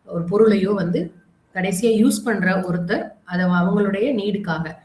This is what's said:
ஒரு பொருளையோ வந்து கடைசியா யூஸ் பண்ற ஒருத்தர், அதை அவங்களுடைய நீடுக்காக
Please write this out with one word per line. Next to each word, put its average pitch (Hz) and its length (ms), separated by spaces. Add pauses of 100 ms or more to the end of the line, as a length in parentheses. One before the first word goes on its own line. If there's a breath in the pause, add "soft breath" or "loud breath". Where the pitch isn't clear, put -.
ஒரு 170 180
பொருளையோ 202 500
வந்து 175 380 (420)
கடைசியா 196 420
யூஸ் 220 280
பண்ற 185 320
ஒருத்தர், 180 540 (140)
அதை 180 220
அவங்களுடைய 202 680
நீடுக்காக 190 720